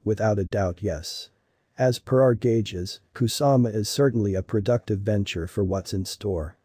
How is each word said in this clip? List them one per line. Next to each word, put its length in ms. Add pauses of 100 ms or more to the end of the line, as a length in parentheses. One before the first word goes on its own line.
Without 360
a 60
doubt, 360
yes. 480 (480)
As 220
per 220
our 120
gauges, 680 (140)
Kusama 600
is 140
certainly 460
a 100
productive 560
venture 480
for 160
what's 300
in 100
store. 600